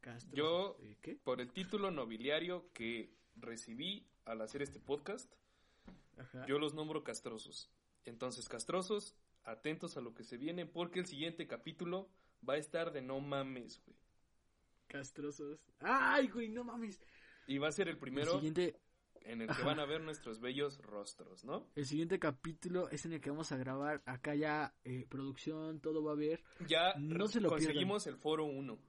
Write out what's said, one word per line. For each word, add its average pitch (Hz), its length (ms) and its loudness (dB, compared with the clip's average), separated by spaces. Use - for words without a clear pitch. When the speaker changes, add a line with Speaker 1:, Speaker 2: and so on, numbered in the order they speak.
Speaker 1:
Castrosos. 123 340 -10
Speaker 2:
Yo, 170 460 4
Speaker 1:
¿Eh, 104 220 -16
qué? 156 200 -6
Speaker 2:
por 127 160 2
el 123 140 -4
título 190 380 0
nobiliario 143 800 0
que 113 400 -4
recibí 120 720 -8
al 110 160 -2
hacer 139 220 -2
este 139 160 -8
podcast, 143 520 -4
Speaker 1:
Ajá. 127 300 -10
Speaker 2:
yo 139 100 4
los 147 160 2
nombro 156 300 -4
castrosos. - 680 -8
Entonces, 120 440 -6
castrosos, 185 680 -2
atentos 156 520 -4
a 139 60 -4
lo 117 140 -8
que - 80 -14
se 120 140 -10
viene, 165 280 -4
porque 175 360 -2
el 175 40 -2
siguiente 160 400 -4
capítulo 175 640 -4
va 135 80 4
a - 20 2
estar 165 340 -2
de 139 120 -4
no 135 160 -2
mames, 135 680 -4
güey. - 100 -20
Speaker 1:
Castrosos. 147 720 -8
¡Ay, 269 480 6
güey, 220 220 -2
no 233 140 -4
mames! 233 360 -6
Speaker 2:
Y 135 100 2
va 143 100 4
a 156 40 4
ser 180 160 2
el 160 100 -2
primero 139 360 0
Speaker 1:
El - 40 4
siguiente 156 420 2
Speaker 2:
en 113 200 -6
el 113 60 -2
que - 60 2
Speaker 1:
Ajá. - 120 2
Speaker 2:
van 151 140 4
a 147 60 2
ver 156 160 -2
nuestros 147 380 -6
bellos 135 440 0
rostros, 101 600 -10
¿no? 147 320 -6
Speaker 1:
El 147 120 0
siguiente 165 320 2
capítulo 165 680 -2
es 147 160 -4
en 165 80 -2
el 151 80 -4
que 139 100 -2
vamos 151 200 -2
a 139 60 0
grabar. 139 480 0
Acá 131 300 -2
ya, 151 480 2
eh, 127 260 -4
producción, 156 720 -4
todo 156 240 2
va 151 80 2
a 151 40 2
ver. 151 280 2
Speaker 2:
Ya 165 280 8
Speaker 1:
No 160 300 2
Speaker 2:
re-, 208 60 4
Speaker 1:
se 233 100 4
lo 175 80 8
Speaker 2:
conseguimos 160 540 4
Speaker 1:
pierdan. 139 140 -4
Speaker 2:
el - 40 -18
foro 156 240 4
uno. 135 440 -4